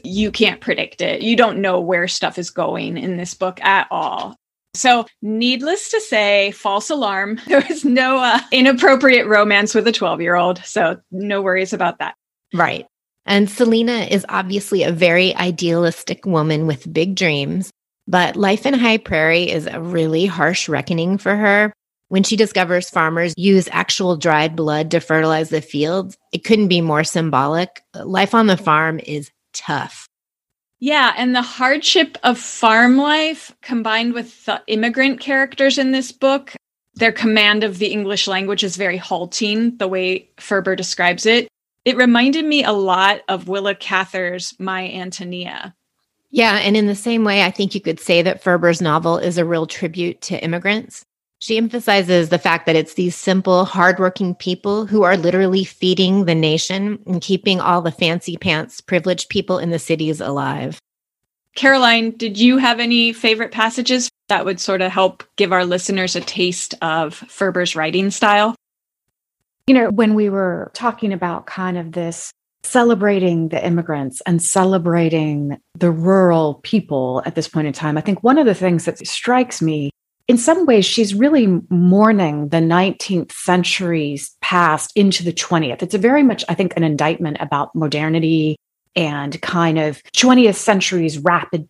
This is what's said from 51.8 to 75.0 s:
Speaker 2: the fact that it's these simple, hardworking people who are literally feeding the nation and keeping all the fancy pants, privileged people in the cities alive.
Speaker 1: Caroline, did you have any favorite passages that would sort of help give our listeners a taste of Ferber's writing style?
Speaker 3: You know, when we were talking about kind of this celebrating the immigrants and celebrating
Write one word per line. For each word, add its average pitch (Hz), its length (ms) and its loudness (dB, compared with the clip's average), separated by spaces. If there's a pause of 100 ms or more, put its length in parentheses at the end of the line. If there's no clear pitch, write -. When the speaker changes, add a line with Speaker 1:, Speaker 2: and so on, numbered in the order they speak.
Speaker 2:
the 170 100 2
fact 165 280 0
that 160 100 4
it's 156 180 0
these 180 220 -2
simple, 185 480 2
hardworking 185 720 0
people 202 500 -4
who 208 160 2
are 185 140 4
literally 185 480 2
feeding 185 600 0
the 165 120 2
nation 185 680 -2
and 180 160 -4
keeping 190 400 0
all 175 220 0
the 170 80 -2
fancy 170 460 -2
pants, 160 440 -4
privileged 175 480 -4
people 185 300 -4
in 170 120 -4
the 165 100 -4
cities 156 400 -4
alive. 139 580 -6 (800)
Speaker 1:
Caroline, 233 560 4
did 226 260 -6
you 247 200 6
have 240 200 2
any 233 340 2
favorite 226 380 -2
passages 240 580 -2 (200)
that 202 160 0
would 180 160 -4
sort 190 220 -2
of 185 100 -2
help 190 320 0 (100)
give 190 180 0
our 180 140 2
listeners 185 480 -2
a 175 60 -4
taste - 600 -4
of 160 340 -4
Ferber's 180 600 -4
writing 170 380 -2
style? 208 420 2 (1120)
Speaker 3:
You 269 80 6
know, 233 160 4
when 214 240 2
we 214 140 2
were 185 460 -2
talking 233 380 -4
about 175 340 -6
kind 185 300 -6
of 165 160 -8
this 170 400 -8 (300)
celebrating 196 880 2
the 160 160 -4
immigrants 165 640 -2
and 170 160 2
celebrating 165 1160 0 (160)